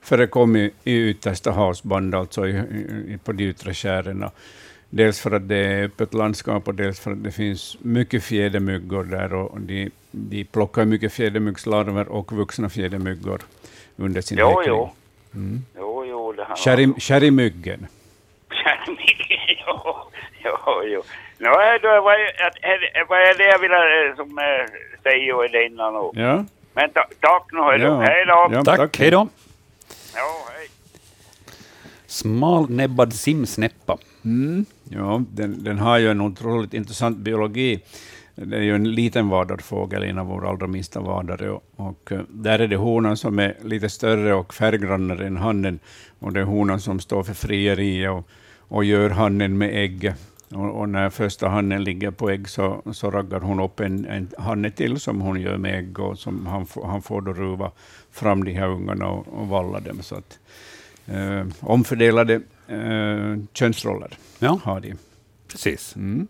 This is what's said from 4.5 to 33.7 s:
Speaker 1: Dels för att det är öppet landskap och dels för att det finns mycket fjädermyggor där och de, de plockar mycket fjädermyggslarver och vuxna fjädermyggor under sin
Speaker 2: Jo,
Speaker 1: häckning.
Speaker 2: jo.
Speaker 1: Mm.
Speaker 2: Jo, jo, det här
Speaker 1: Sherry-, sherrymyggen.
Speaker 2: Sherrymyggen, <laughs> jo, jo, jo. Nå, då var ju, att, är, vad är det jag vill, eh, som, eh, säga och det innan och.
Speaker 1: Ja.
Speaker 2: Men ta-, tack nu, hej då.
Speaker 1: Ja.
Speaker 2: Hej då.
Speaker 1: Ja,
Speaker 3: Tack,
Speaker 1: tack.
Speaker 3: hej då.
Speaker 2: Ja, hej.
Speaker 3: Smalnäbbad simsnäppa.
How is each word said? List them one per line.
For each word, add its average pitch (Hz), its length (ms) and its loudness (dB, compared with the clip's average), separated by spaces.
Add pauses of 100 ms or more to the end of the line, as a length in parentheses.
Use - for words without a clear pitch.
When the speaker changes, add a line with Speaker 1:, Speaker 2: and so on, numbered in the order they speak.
Speaker 1:
Dels 107 300 4
för 107 100 -2
att 98 180 0
det 101 80 0
är 98 280 2
öppet 104 300 -4
landskap 107 540 -2
och 101 60 -4
dels 98 260 -4
för 107 120 -8
att 104 120 -8
det 104 80 -6
finns 101 480 -6
mycket 120 440 0
fjädermyggor 98 800 -2
där 92 300 -6
och 95 260 -6
de, 98 300 -8 (200)
de 104 340 -10
plockar 110 400 0
mycket 107 280 0
fjädermyggslarver 104 960 -2
och 104 240 -8
vuxna 104 360 -4
fjädermyggor 95 720 -6 (560)
under 95 240 -4
sin 92 180 -6
Speaker 2:
Jo, 107 100 6
Speaker 1:
häckning. 175 200 4
Speaker 2:
jo. 117 220 0 (440)
Speaker 1:
Mm. 101 260 -6 (180)
Speaker 2:
Jo, 113 300 -8
jo, 117 240 -6
det 101 120 -8
här - 120 -8
Speaker 1:
Sherry-, 135 440 4
sherrymyggen. 120 840 2 (640)
Speaker 2:
Sherrymyggen, - 1080 -2
<laughs> - 80 -10
jo, 160 280 -4 (500)
jo, 104 400 -2
jo. 104 180 -4 (360)
Nå, 117 120 2 (320)
då 220 60 4 (120)
var 208 180 6
ju, 214 80 2
att, 175 360 -2
är, 170 460 0
vad 185 100 4
är 185 200 8
det 196 60 4
jag 196 140 8
vill, 180 140 2
eh, 156 440 4
som, 143 220 -10
eh, 131 640 -2
säga 131 340 4
och 120 160 2
det 117 140 4
innan 113 300 -4
och. 98 200 -2
Speaker 1:
Ja. 117 280 2 (300)
Speaker 2:
Men 151 160 2
ta-, - 180 0 (120)
tack 175 320 6
nu, 165 80 -2
hej 139 180 6
då. 127 80 4
Speaker 1:
Ja. 147 140 4
Speaker 2:
Hej 151 260 4
då. 175 260 8
Speaker 1:
Ja, 139 120 2
Speaker 3:
Tack, 170 140 6
Speaker 1:
tack. 147 200 2
Speaker 3:
hej 147 120 8
då. 196 180 6 (840)
Speaker 2:
Ja, 147 300 -6 (120)
hej. 156 120 -16 (1400)
Speaker 3:
Smalnäbbad 127 1040 2
simsnäppa. 117 840 -2 (260)